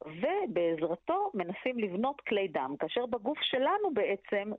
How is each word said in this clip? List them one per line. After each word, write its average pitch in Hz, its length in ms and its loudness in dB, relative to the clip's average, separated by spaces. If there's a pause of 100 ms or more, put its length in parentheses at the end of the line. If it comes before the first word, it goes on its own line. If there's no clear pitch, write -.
ובעזרתו 180 1300 0
מנסים 208 460 -2
לבנות 214 420 0
כלי 196 260 0
דם, 143 320 -2
כאשר 240 260 -2
בגוף 240 360 -2
שלנו 339 520 2
בעצם 202 640 0